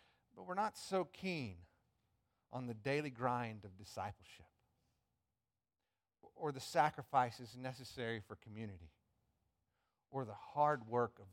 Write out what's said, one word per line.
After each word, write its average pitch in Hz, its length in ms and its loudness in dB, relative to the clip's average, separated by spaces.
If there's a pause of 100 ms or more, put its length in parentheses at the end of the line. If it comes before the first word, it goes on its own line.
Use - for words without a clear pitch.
(340)
but 95 140 -14
we're 180 60 -4
not 208 240 0
so 190 260 2
keen 151 540 -2 (960)
on 127 120 -4
the 120 80 -4
daily 139 360 2
grind 120 560 0
of 92 120 -14
discipleship - 680 -8 (1900)
or 151 200 -2
the 131 80 -6
sacrifices 127 960 4
necessary 127 680 -4
for 110 120 -12
community 104 560 -10 (1160)
or 135 120 -2
the 104 100 -6
hard 147 540 2
work 117 320 2
of 98 140 -16